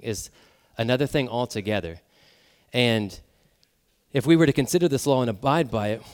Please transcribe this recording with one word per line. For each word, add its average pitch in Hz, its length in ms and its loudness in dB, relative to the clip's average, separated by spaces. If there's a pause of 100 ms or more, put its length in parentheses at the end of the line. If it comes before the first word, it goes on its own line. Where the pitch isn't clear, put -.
is - 260 -8 (480)
another 127 300 0
thing 135 220 -2
altogether. 104 720 -4 (720)
And 113 440 0 (920)
if 135 140 -2
we 165 100 6
were 165 80 6
to 139 80 4
consider 170 340 2
this 143 200 0
law 135 160 2
and 120 80 0
abide 135 400 0
by 104 200 -2
it, 107 120 -4 (120)